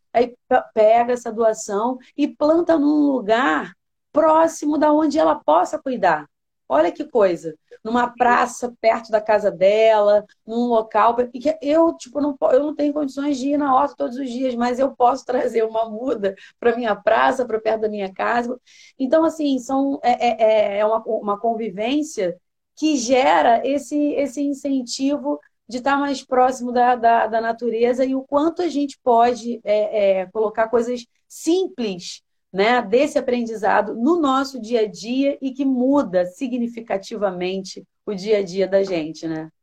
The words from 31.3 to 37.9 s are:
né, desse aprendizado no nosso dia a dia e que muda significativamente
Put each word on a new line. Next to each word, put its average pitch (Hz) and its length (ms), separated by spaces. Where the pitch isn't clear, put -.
né, 226 320
desse 269 340
aprendizado 220 800
no 294 260
nosso 269 400
dia 226 200
a 214 60
dia 247 540
e 269 120
que 277 120
muda 247 600
significativamente 196 1600